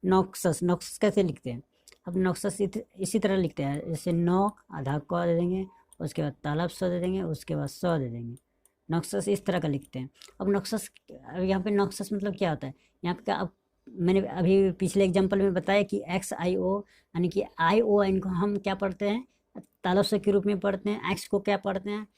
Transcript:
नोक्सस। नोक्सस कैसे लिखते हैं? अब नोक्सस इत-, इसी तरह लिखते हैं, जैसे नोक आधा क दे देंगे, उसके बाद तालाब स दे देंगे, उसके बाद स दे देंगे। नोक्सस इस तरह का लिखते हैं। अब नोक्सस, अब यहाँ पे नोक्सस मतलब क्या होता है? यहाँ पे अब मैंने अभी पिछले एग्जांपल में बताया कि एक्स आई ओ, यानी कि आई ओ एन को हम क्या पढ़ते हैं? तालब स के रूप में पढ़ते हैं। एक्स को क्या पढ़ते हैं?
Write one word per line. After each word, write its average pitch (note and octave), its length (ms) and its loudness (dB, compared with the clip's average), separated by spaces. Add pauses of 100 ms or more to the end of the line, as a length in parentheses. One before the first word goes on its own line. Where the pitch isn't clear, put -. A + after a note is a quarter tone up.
नोक्सस। F#3 580 2
नोक्सस F3 360 0
कैसे G#3 240 4
लिखते F3+ 280 -2
हैं? A#2+ 120 -6 (460)
अब F3 80 -4
नोक्सस F#3 440 0
इत-, G3+ 200 -2 (180)
इसी F#3+ 200 -2
तरह G3 180 2
लिखते E3+ 260 0
हैं, C#3 260 -4
जैसे E3+ 240 -2
नोक F3 480 2 (120)
आधा D3 260 -2
क F3 280 -2
दे E3+ 80 2
देंगे, F3+ 320 0 (340)
उसके D#3+ 220 -6
बाद C#3+ 100 -2
तालाब D#3 380 -4
स - 140 -8
दे F3+ 160 0
देंगे, F#3 220 -2
उसके D#3+ 340 -6
बाद D3 100 -2
स - 180 -10
दे D#3+ 240 0
देंगे। A#2 280 -10 (540)
नोक्सस E3 380 -2
इस G3 180 -2
तरह F3+ 140 2
का D#3+ 80 -2
लिखते C#3 300 -4
हैं। C3 120 -8 (300)
अब F#3+ 80 -2
नोक्सस, G3+ 420 -2 (200)
अब D3+ 320 -10
यहाँ F#3+ 200 2
पे G#3 80 -2
नोक्सस G3+ 420 0
मतलब G3 240 -2
क्या F#3 140 0
होता D3 160 -4
है? C3+ 80 -10 (300)
यहाँ F3+ 100 0
पे - 180 -4
अब F3+ 200 -2 (360)
मैंने F#3 320 4
अभी F#3+ 520 4
पिछले F#3+ 320 2
एग्जांपल F#3+ 340 4
में G3 160 2
बताया G3 280 2
कि G3+ 260 -2
एक्स F#3 240 -4
आई F3+ 240 0
ओ, F#3+ 240 0 (360)
यानी F3 120 2
कि F#3+ 160 0 (140)
आई F3 220 4
ओ G#3 220 4
एन F#3+ 180 2
को F#3+ 80 -4
हम G3 280 0
क्या G3 180 -2
पढ़ते G3 340 -2
हैं? A3+ 200 -2 (300)
तालब F#3+ 460 0
स - 100 0
के G3+ 160 2
रूप G3 160 4
में G3+ 140 0
पढ़ते G3 300 -2
हैं। G3 220 -2
एक्स - 160 -6
को G3+ 120 0
क्या G3+ 160 0
पढ़ते G3 340 -4
हैं? G#3 160 -6 (120)